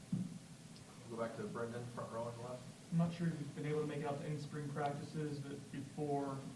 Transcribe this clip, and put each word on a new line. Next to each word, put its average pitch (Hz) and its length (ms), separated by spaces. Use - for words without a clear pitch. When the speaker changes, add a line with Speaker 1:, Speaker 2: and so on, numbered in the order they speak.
Speaker 1:
We'll 113 80
go 113 60
back 113 160
to 107 60
Brendan, 117 360
front 120 180
row 113 80
on 117 160
the - 140
left. 123 100
Speaker 2:
I'm 165 60
not 170 180
sure 170 100
if 156 140
you've 139 160
been 143 100
able 151 140
to 147 60
make 143 140
it 147 60
out - 140
to 170 80
any 151 80
spring 143 380
practices, 147 640
but 139 180
before 139 640